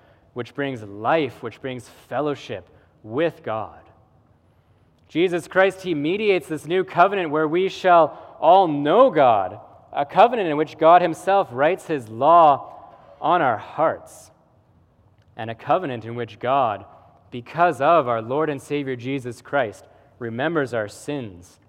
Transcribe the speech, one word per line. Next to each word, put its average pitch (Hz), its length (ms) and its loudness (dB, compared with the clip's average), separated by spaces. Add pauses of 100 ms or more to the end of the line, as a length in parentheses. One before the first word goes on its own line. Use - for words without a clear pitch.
(340)
which 120 200 -12
brings 135 280 -8
life, 113 600 -4
which 113 180 -14
brings 127 280 -12
fellowship 131 800 -8 (340)
with 135 400 -4
God. 107 380 -8 (1300)
Jesus 170 400 -2
Christ, 190 340 0
he 175 120 -4
mediates 180 540 -2
this 151 180 -10
new 180 180 -2
covenant 185 460 0
where 156 180 0
we 180 200 0
shall 170 720 2
all 180 280 6
know 156 420 4
God, 110 500 2 (320)
a 143 120 -4
covenant 202 460 2
in 147 60 -2
which 151 200 -4
God 170 240 6
himself 180 520 0
writes 151 340 -2
his 135 220 -6
law 143 640 4 (480)
on 170 200 0
our 127 160 0
hearts, - 760 -6 (1080)
and 113 120 -8
a 117 60 -8
covenant 139 500 -4
in 117 120 -10
which 113 220 -10
God, 120 460 0 (460)
because 143 500 -2
of 147 280 2
our 117 120 -2
Lord 139 300 -4
and 139 100 -6
Savior 139 360 -8
Jesus 123 440 -10
Christ, 123 460 -4 (320)
remembers 127 560 -4
our 107 140 -4
sins 104 720 -14 (100)